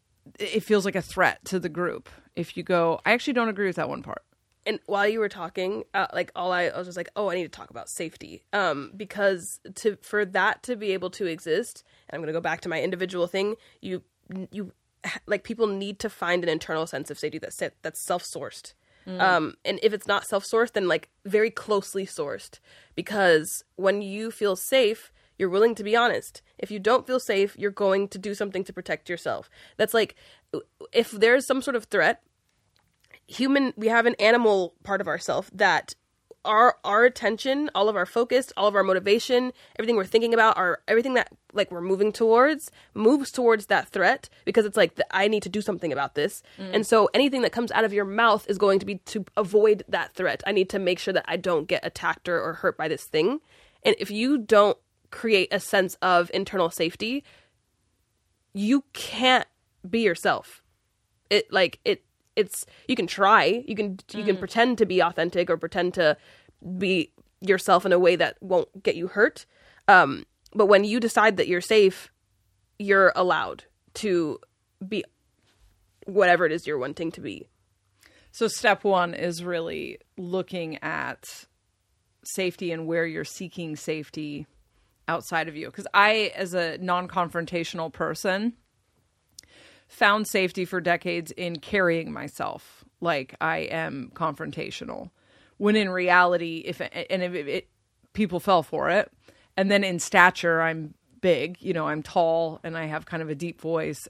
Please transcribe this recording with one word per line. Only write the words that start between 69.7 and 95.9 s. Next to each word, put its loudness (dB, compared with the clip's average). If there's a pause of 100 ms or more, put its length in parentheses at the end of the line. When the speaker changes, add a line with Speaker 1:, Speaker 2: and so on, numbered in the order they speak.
Speaker 2:
Um, 6 (280)
but 4
when 8
you 0
decide 2
that 0
you're 0
safe, 2 (680)
you're 6
allowed -2 (320)
to -2 (480)
be -6 (1040)
whatever 4
it 2
is -6
you're -4
wanting -6
to -16
be. -12 (840)
Speaker 1:
So -2
step 0
one 2
is -6
really -8 (180)
looking -6
at -10 (800)
safety -6
and -8
where 0
you're -8
seeking -12
safety -10 (600)
outside -4
of -14
you. -10
'Cause -14
I, 4
as -6
a -2
non-confrontational -4
person, -2 (1300)
found 2
safety -2
for -6
decades -4
in -8
carrying 0
myself -12 (160)
like -4
I -2
am -8
confrontational. -8 (460)
When 2
in 2
reality, 2